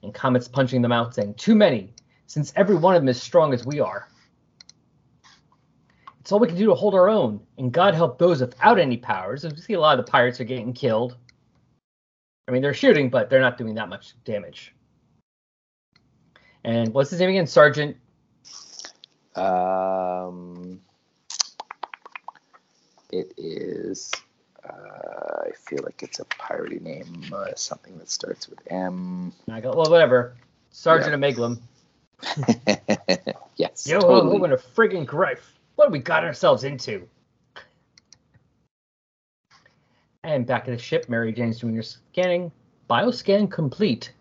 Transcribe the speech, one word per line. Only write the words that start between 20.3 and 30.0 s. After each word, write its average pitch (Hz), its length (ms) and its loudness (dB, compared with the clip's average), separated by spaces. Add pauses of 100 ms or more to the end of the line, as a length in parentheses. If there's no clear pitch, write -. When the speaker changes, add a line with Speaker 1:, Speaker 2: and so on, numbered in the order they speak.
Speaker 2:
it 92 260 -8
is, - 760 -10 (520)
uh, 50 840 -12
I - 100 -8
feel - 260 -10
like - 200 -14
it's - 160 -16
a - 60 -14
piratey - 560 -10
name, - 420 -16 (100)
uh, 587 220 -10
something - 420 -14
that - 140 -20
starts - 360 -10
with - 120 -20 (120)
M. 90 640 -8 (160)
Speaker 1:
I 113 120 -12
got, 127 140 -6
well, 156 140 0
whatever. 131 460 4 (340)